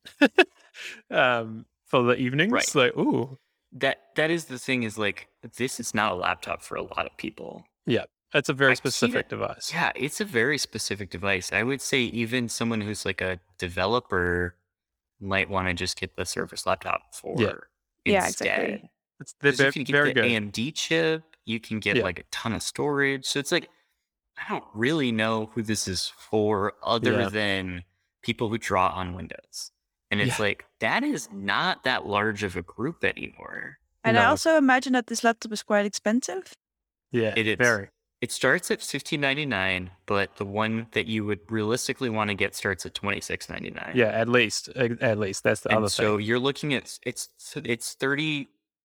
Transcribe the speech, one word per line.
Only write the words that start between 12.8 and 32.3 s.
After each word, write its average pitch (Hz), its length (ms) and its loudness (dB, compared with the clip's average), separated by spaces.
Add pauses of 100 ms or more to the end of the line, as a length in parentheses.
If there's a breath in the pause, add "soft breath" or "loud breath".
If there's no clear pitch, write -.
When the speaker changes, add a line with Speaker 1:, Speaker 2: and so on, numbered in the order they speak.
Speaker 2:
who's, 104 240 -6
like, 95 160 -2
a 92 180 -4 (180)
developer 90 960 0 (640)
might 98 300 0
wanna 92 240 0
just 92 260 -4
get - 160 -8
the 90 100 -6
Surface - 400 -6
laptop - 500 -2
for - 220 -8
Speaker 1:
Yeah. 104 160 2 (520)
Speaker 3:
Yeah, 190 220 2
Speaker 2:
instead. - 20 -2
Speaker 3:
exactly. - 600 -2 (300)
Speaker 1:
It's, - 180 -16
they're 143 120 4
Speaker 2:
'Cause 131 80 0
you 139 60 6
Speaker 1:
ve-, 139 60 4
Speaker 2:
can 143 140 -6
get 127 80 -2
Speaker 1:
very 143 160 4
Speaker 2:
the 117 60 -2
Speaker 1:
good. 120 100 4
Speaker 2:
A 120 100 4
M 104 140 -2
D 117 220 -4
chip, 160 640 -2 (100)
you 113 140 -4
can 110 200 -6
get, 101 180 2
Speaker 1:
Yeah. 117 60 4
Speaker 2:
like, 92 160 -2
a - 120 -14
ton - 220 -4
of 87 100 -4
storage. 139 600 -2
So - 140 -2
it's 139 120 -4
like, 165 180 0 (680)
I - 120 -10
don't 185 240 -6
really 127 380 2
know 110 420 0
who 120 80 -2
this 104 260 -2
is 90 220 -2
for 104 640 0 (100)
other 117 380 2
Speaker 1:
Yeah. 98 80 -2
Speaker 2:
than 95 540 -2 (400)
people 113 260 -2
who 113 80 -2
draw 92 320 2
on 90 240 -4
Windows. - 580 -12 (380)
And 104 100 0
it's 123 200 2
Speaker 1:
Yeah. 107 60 2
Speaker 2:
like, 101 200 -2 (140)
that 160 240 0
is 277 280 -4
not 101 520 -2
that 127 220 0
large 104 380 0